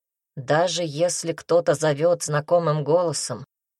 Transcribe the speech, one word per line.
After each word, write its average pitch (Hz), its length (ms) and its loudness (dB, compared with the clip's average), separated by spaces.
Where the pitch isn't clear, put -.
Даже 160 480 0
если 165 480 -2
кто-то 165 420 2
зовёт 160 480 2
знакомым 151 640 0
голосом, 151 600 -2